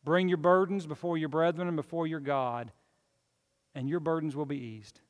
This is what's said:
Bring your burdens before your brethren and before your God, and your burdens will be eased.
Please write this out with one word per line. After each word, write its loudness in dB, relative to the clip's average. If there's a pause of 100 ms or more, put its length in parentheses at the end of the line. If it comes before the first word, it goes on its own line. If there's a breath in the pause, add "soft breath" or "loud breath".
Bring 4
your 2
burdens 4
before -4
your -2
brethren 2
and -2
before -4
your -6
God, -2 (1040)
and -4
your -2
burdens 0
will -2
be -4
eased. -12 (100)